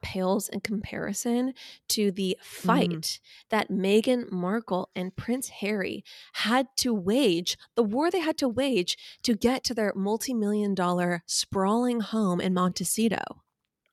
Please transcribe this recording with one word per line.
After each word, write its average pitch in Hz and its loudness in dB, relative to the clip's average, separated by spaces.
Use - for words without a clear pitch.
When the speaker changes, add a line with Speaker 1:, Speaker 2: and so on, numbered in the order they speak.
Speaker 1:
pales 190 0
in 202 -6
comparison 240 -4
to 202 2
the 185 -2
Speaker 2:
Mm-hmm. - -8
Speaker 1:
fight 170 2
that 214 0
Meghan 214 2
Markle 185 -2
and 185 -6
Prince 254 -4
Harry 202 -4
had 247 2
to 240 0
wage, 190 2
the 240 2
war 254 2
they 381 0
had 311 0
to 277 2
wage 233 0
to 240 4
get 240 2
to 247 -2
their 214 0
multi-million 208 0
dollar 175 2
sprawling 233 0
home 196 0
in 190 2
Montecito? 180 2